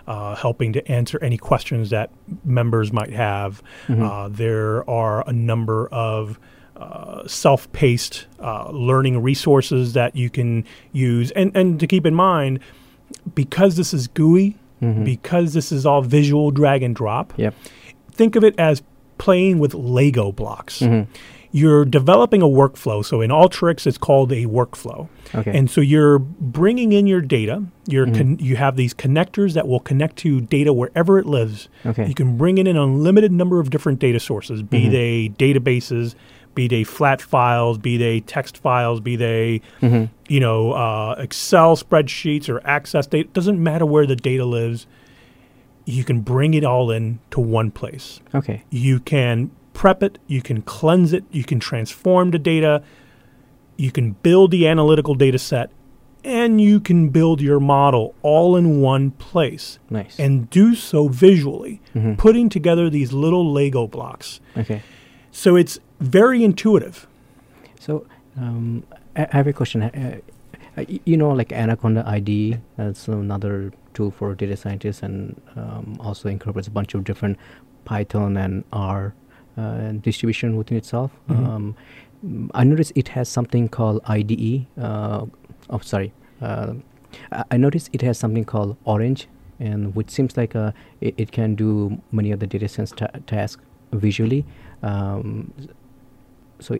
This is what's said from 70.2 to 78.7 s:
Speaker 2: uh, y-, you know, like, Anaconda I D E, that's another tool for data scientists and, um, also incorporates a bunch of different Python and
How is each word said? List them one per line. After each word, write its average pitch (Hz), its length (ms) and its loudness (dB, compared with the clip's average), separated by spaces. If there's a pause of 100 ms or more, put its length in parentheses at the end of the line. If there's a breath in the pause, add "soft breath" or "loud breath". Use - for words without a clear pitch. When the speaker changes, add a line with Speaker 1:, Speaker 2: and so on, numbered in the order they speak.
Speaker 2:
uh, 135 120 -8
y-, 185 160 -10
you 165 120 2
know, 151 140 2
like, 127 220 -2
Anaconda 113 540 -2
I 107 120 -2
D 101 120 -4
E, 107 260 -2 (200)
that's 104 300 -8
another 101 640 -6 (220)
tool 104 180 -6
for 101 240 -8
data 98 220 -8
scientists 101 460 -10
and, 101 360 -10 (160)
um, 110 460 -14
also 107 280 -10
incorporates 98 380 -8
a 107 40 -16
bunch 101 240 -6
of 98 100 -6
different 101 320 -6 (480 loud breath)
Python 104 500 -4
and 95 280 -6 (100)